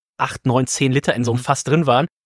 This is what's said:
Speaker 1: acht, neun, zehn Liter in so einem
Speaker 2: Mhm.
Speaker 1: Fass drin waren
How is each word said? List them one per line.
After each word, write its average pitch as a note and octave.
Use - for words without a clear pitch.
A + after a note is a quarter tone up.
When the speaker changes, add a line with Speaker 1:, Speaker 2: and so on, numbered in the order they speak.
Speaker 1:
acht, -
neun, B2+
zehn C3
Liter C#3+
in A#2+
so A#2
einem A#2
Speaker 2:
Mhm. -
Speaker 1:
Fass -
drin D3+
waren C3+